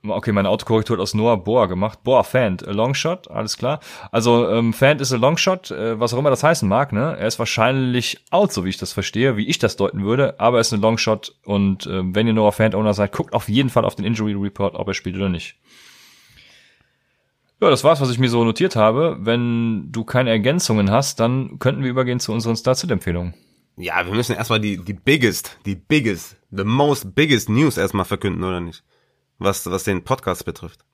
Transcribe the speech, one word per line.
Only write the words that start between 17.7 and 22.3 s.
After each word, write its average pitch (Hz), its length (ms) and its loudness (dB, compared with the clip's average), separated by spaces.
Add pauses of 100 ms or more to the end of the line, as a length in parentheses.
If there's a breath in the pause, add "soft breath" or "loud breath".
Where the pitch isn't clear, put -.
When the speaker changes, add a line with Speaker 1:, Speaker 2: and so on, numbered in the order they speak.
Speaker 1:
war's, 147 160 4
was 131 100 2
ich 120 80 -2
mir 127 100 4
so 117 140 4
notiert 117 320 0
habe. 120 460 4
Wenn 117 680 0
du 113 120 -6
keine 123 280 0
Ergänzungen 110 600 2
hast, 127 300 0
dann 127 380 -2
könnten 131 240 0
wir 127 80 -2
übergehen 123 280 -2
zu 110 140 -6